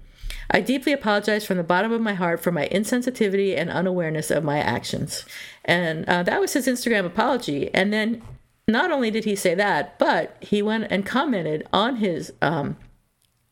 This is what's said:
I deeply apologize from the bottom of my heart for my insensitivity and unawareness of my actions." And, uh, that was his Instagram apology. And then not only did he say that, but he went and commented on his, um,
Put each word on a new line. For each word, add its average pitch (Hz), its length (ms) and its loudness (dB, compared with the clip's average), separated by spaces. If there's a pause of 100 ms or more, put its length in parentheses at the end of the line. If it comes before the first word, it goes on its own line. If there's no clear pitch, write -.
(500)
I - 120 6
deeply 262 300 0
apologize 208 520 2
from 190 140 0
the 175 40 0
bottom 190 300 2
of 233 80 0
my 214 140 0
heart 170 280 0
for 185 80 0
my 156 180 0
insensitivity 208 880 0
and 160 140 -2
unawareness 165 600 -2
of 151 120 2
my 147 160 0
actions." - 680 -4 (400)
And, 165 440 0
uh, 175 140 2
that 349 180 0
was 392 140 0
his 269 120 0
Instagram 240 380 0
apology. 196 680 -2
And 202 180 2
then 214 300 -2 (440)
not 269 240 2
only 269 200 0
did 220 140 -2
he 208 120 0
say 185 180 2
that, 175 440 0
but 214 420 2
he 208 220 0
went 214 280 0
and 196 140 0
commented 196 680 0
on 240 220 2
his, 196 440 -2
um, 147 360 0 (760)